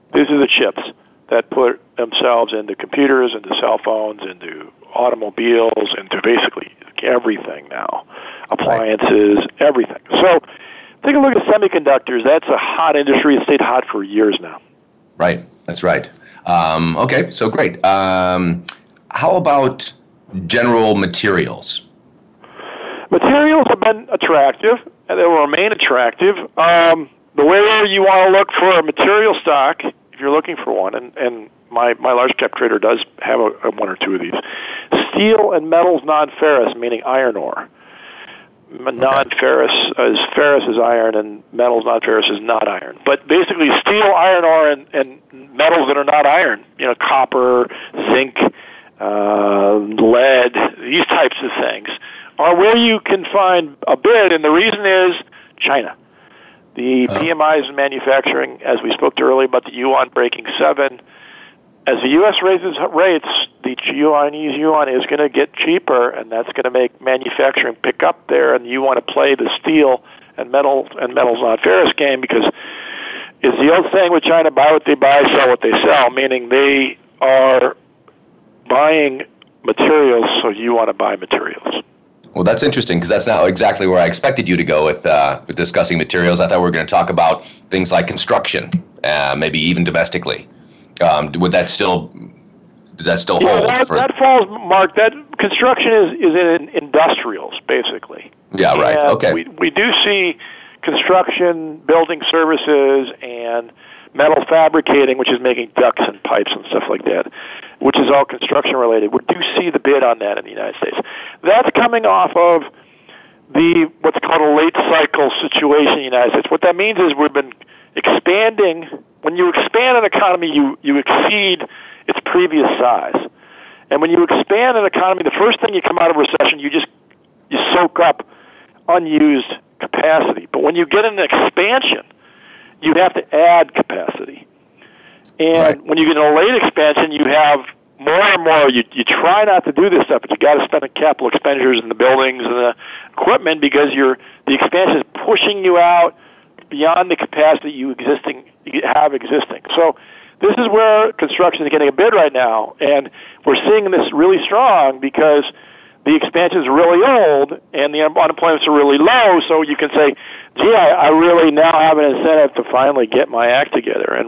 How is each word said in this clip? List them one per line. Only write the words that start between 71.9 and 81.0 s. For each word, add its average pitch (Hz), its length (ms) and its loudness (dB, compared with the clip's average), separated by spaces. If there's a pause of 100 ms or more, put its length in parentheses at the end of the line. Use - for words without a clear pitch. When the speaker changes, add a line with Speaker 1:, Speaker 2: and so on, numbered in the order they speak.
Speaker 1:
game 139 280 -2
because 117 240 -2 (960)
it's 127 160 0
the 151 180 4
old 180 160 2
saying 180 220 2
with 165 100 0
China, 165 260 2
"Buy 139 220 4
what 156 140 2
they 151 100 0
buy, 139 280 4
sell 135 260 2
what 123 100 2
they 113 120 0 (100)
sell," 131 300 2
meaning 131 360 -4
they 135 500 2 (220)
are 131 560 2 (960)
buying 147 540 2 (400)
materials, 123 640 2 (120)
so 123 60 -2
you 113 260 -4
wanna 113 200 0
buy 101 240 -4